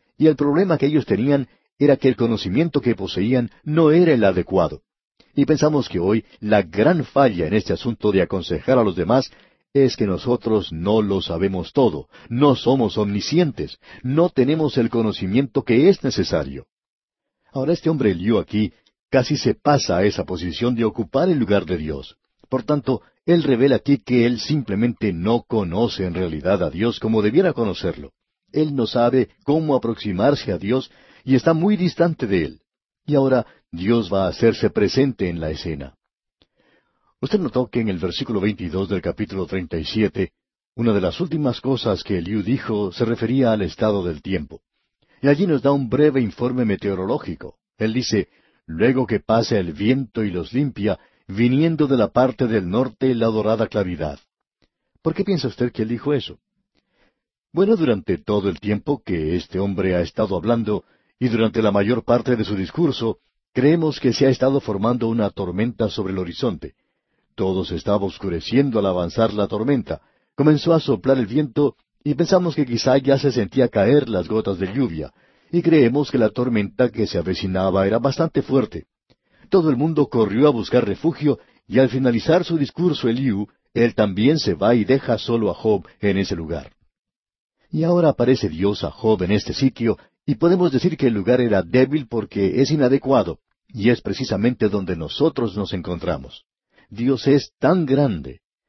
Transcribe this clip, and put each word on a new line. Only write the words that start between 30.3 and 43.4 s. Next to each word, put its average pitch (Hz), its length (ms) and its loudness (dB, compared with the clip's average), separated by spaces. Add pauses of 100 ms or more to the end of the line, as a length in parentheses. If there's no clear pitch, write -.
a 87 40 -4
Dios 110 340 -4 (340)
y 127 100 2
está 147 180 2
muy 175 240 2
distante 170 500 0
de 95 180 0
él. 73 160 -12 (440)
Y 147 120 0
ahora 135 300 2 (260)
Dios 95 400 0
va 95 120 2
a 92 40 0
hacerse 113 420 2
presente 110 580 0
en 85 120 -6
la 78 100 -6
escena. 76 460 -10 (1200)
Usted - 200 -2
notó 127 280 -2
que 123 120 -4
en 110 80 -2
el 92 100 -4
versículo 95 420 -4
veintidós 92 480 -4
del 92 140 -4
capítulo 95 440 -6
treinta 87 300 -8
y 80 80 -6
siete, 101 480 -2 (440)
una 117 160 0
de 101 80 2
las 90 200 -2
últimas 151 400 -4
cosas 120 440 -2
que 98 140 -4
Eliú 98 240 -4
dijo 104 500 -2
se 123 120 -2
refería 117 480 0